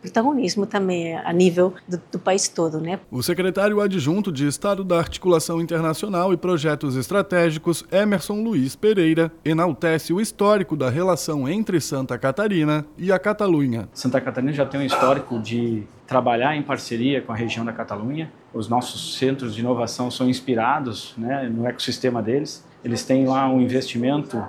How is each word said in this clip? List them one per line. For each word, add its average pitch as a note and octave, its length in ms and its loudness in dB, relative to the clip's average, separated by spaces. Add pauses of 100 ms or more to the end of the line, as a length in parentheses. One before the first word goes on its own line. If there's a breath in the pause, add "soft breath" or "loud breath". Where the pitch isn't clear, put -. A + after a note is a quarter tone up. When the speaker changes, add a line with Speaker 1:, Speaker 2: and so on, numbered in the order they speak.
Speaker 1:
protagonismo A3+ 640 0
também F3+ 500 -2
a - 160 -4
nível F3+ 420 4 (140)
do, F3+ 120 -4 (120)
do F3 60 -6
país F#3+ 300 0
todo, D#3+ 320 -2
né? E3+ 180 -4 (120)
Speaker 2:
O B2 120 -4
secretário F#3 580 2
adjunto F#3+ 500 0
de C#3+ 160 0
Estado G3 380 -2
da F3+ 140 2
Articulação E3 640 0
Internacional E3+ 720 -2
e F3 40 -4
Projetos D3+ 580 -2
Estratégicos, E3+ 960 0
Emerson G#3 520 0
Luiz D3+ 340 0
Pereira, E3 560 4 (120)
enaltece D#3+ 680 0
o F#3 80 2
histórico G#3 560 2
da C3 120 0
relação D3+ 600 0
entre F#3+ 320 0
Santa C3+ 360 -4
Catarina D3+ 720 0 (100)
e F3+ 140 -2
a F#3 80 4
Catalunha. D#3 760 2
Speaker 3:
Santa C3 280 0
Catarina C3 320 -2
já C#3+ 120 2
tem C#3 160 -4
um C#3 40 0
histórico C3 540 2
de A2+ 440 -2 (240)
trabalhar B2 500 2
em D3 60 -4
parceria C3 580 -2
com A#2+ 120 -10
a A2 40 -6
região A2+ 280 -4
da A2+ 80 -6
Catalunha. A#2 600 -6 (220)
Os G#2+ 140 -4
nossos - 500 -4
centros C3 360 0
de A2 60 -8
inovação A#2+ 500 -2
são B2+ 180 0
inspirados, B2 920 0
né, B2+ 340 -4
no A2+ 140 -2
ecossistema A#2+ 560 -2
deles. C3+ 420 -2 (200 loud breath)
Eles A#2 200 -2
têm C3 220 4
lá C3 220 2
um C3 120 4
investimento B2 880 0